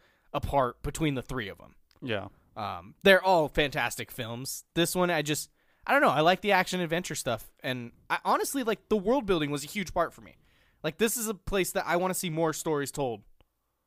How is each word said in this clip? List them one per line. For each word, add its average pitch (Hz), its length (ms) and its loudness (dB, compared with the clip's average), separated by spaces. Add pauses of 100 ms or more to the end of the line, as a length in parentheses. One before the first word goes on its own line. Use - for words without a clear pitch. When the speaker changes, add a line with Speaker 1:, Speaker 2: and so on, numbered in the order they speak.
(320)
Speaker 1:
apart 135 500 0
between 147 320 -2
the 120 80 -4
three 120 260 -6
of - 120 -14
'em. - 160 -20 (260)
Speaker 2:
Yeah. 101 260 -4 (280)
Speaker 1:
Um, 98 380 -8 (100)
they're 185 180 8
all 180 260 4
fantastic 127 640 -2
films. 120 540 -10 (100)
This 165 220 0
one, 180 140 4
I 156 120 0
just, 147 280 -4 (360)
I 220 60 0
don't 277 100 4
know. 254 60 6
I 143 120 4
like 175 200 4
the 202 120 0
action 185 280 2
adventure 165 340 -4
stuff, - 380 -6 (100)
and 123 300 -6 (160)
I 170 160 0
honestly, 269 400 0
like, 214 240 -4
the 214 80 2
world 220 300 2
building 156 260 2
was 143 100 -4
a 147 60 -12
huge 190 260 -6
part 165 180 0
for 117 100 -20
me. 90 140 -20 (460)
Like, - 160 -4
this 220 180 2
is 220 120 -4
a 220 60 -4
place 185 380 -2
that 190 140 -2
I 165 100 2
wanna 180 180 0
see 175 160 -4
more 156 220 0
stories 147 380 -4
told 120 320 -6 (640)